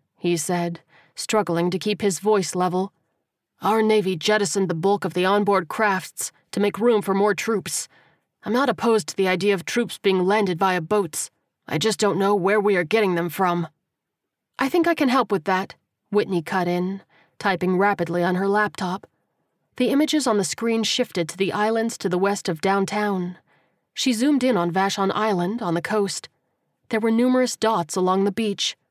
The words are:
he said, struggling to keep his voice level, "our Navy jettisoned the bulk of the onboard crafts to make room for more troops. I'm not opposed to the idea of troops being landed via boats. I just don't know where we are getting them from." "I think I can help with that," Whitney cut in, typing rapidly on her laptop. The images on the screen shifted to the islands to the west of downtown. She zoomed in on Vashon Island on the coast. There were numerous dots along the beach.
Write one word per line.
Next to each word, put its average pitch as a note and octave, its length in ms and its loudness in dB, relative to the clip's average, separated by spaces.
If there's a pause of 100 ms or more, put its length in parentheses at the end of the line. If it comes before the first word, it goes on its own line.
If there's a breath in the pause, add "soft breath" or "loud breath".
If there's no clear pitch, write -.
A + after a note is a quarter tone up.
(180)
he F3 180 0
said, E3+ 460 -2 (320 soft breath)
struggling F3 560 0
to F3+ 100 -2
keep G#3 220 -4
his G3 180 0
voice G3+ 360 0
level, F3+ 360 -2 (720)
"our A3 200 2
Navy G#3+ 360 2
jettisoned G3+ 520 0
the F3 60 -2
bulk G3 300 0
of E3+ 80 -6
the F3+ 120 0
onboard G3 440 2
crafts - 640 -2 (180)
to - 80 -4
make G3+ 180 0
room A3 240 4
for F#3+ 120 -2
more G3+ 200 2
troops. - 540 -4 (560 soft breath)
I'm G3+ 80 -6
not C4 180 2
opposed A3+ 380 0
to - 80 -12
the F#3+ 140 2
idea F#3 240 2
of F3 120 -4
troops A#3+ 320 -4
being F#3+ 280 2
landed F#3+ 340 2
via F#3 220 2
boats. E3+ 500 -4 (360)
I D3+ 100 -4
just G3+ 200 0
don't G3 220 0
know G3+ 160 2
where G3 240 2
we G3+ 160 2
are F3+ 80 2
getting F#3+ 320 2
them E3+ 140 -2
from." F3 400 0 (920)
"I C4+ 80 0
think E4+ 200 2
I E4+ 60 2
can C#4 160 0
help B3 220 0
with F#3 140 -2
that," F#3+ 300 -2 (360)
Whitney F#3+ 300 0
cut F3+ 260 -2
in, F3+ 340 -2 (380 soft breath)
typing F#3 380 0
rapidly F3 460 0
on F3+ 120 0
her F#3+ 120 -2
laptop. G3 600 -2 (720)
The B3 120 0
images D4 380 0
on G#3+ 100 2
the G3 60 2
screen A3+ 400 -2
shifted F#3 460 -2
to - 80 -14
the F#3+ 160 -2
islands A3+ 460 -2
to G3 100 -4
the F3+ 100 0
west G3+ 300 0
of D#3+ 120 -6
downtown. G3 760 0 (560)
She C4 200 0
zoomed B3+ 300 2
in B3 140 2
on F3 140 0
Vashon F#3+ 440 0
Island G#3 460 0
on F3 120 -2
the E3+ 80 0
coast. G3+ 480 -4 (600)
There A3+ 100 -2
were A3+ 120 0
numerous B3+ 440 2
dots G#3+ 400 0
along F#3 300 2
the G3+ 60 2
beach. G#3 460 -4 (140)